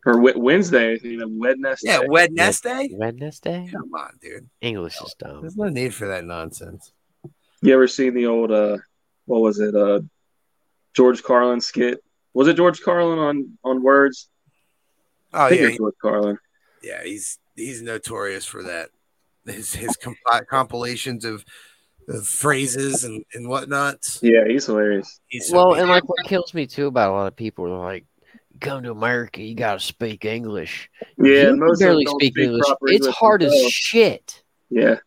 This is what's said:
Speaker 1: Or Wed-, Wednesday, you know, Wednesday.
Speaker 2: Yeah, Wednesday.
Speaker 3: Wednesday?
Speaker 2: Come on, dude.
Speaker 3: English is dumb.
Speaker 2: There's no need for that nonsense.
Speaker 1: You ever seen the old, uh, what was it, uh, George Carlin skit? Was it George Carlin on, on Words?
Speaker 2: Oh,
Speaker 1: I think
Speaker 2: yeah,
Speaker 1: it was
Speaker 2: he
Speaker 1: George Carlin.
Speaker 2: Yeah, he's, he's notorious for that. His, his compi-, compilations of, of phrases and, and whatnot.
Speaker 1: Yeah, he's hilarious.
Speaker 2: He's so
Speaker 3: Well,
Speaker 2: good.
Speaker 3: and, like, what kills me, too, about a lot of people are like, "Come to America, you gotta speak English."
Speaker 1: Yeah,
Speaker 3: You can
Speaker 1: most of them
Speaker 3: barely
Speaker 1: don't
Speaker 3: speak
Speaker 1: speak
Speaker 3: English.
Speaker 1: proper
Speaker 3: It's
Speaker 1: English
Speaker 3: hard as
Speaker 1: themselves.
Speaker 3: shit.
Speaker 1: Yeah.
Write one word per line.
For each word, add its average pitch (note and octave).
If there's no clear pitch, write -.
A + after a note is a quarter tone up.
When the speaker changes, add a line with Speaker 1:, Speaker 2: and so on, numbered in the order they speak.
Speaker 1:
Or A#2+
Wed-, B2
Wednesday, B2
you A#2
know, A2+
Wednesday. C3
Speaker 2:
Yeah, D#3+
Wednesday. F3
Speaker 3:
Wednesday? C#3+
Speaker 2:
Come -
on, -
dude. -
Speaker 3:
English G2+
is -
dumb. -
Speaker 2:
There's E3
no G#3
need B2+
for G#2+
that F#2
nonsense. E2+
Speaker 1:
You C3+
ever C3
seen B2+
the A#2+
old, A#2
uh, G#2
what A#2
was G#2+
it, G#2+
uh, G2+
George B2
Carlin B2
skit? -
Was C3+
it D#3+
George F3
Carlin E3+
on, D3
on C3
Words? C#3
Speaker 2:
Oh, D3+
Speaker 1:
I -
think F#3
Speaker 2:
yeah, -
Speaker 1:
it -
was A#2
Speaker 2:
he A2+
Speaker 1:
George G#2+
Carlin. G#2
Speaker 2:
Yeah, F2+
he's, G2+
he's A#2
notorious G#2+
for -
that. E2+
His, G#2+
his A#2+
compi-, A#2+
compilations A#2+
of, A2
of -
phrases C3+
and, G#2+
and A#2+
whatnot. C#3
Speaker 1:
Yeah, A2+
he's B2+
hilarious. G#2+
Speaker 2:
He's B2
so E3+
Speaker 3:
Well, F3+
Speaker 2:
good. D#3+
Speaker 3:
and, F3+
like, F3+
what F3
kills F3+
me, D#3
too, C#3+
about A#2+
a -
lot G2
of F#2+
people A2
are F2+
like, F2+
"Come C#3
to A#2+
America, A#2
you A2
gotta A2
speak G#2+
English." G#2+
Speaker 1:
Yeah, B3+
Speaker 3:
You C#3
can C3+
Speaker 1:
most D#3+
of -
them F#3+
Speaker 3:
barely D#3
Speaker 1:
don't C#3+
Speaker 3:
speak C3+
Speaker 1:
speak C3
Speaker 3:
English. A#2
Speaker 1:
proper C3+
Speaker 3:
It's C3+
Speaker 1:
English C3+
Speaker 3:
hard G#3+
as -
Speaker 1:
themselves. -
Speaker 3:
shit. -
Speaker 1:
Yeah. A2+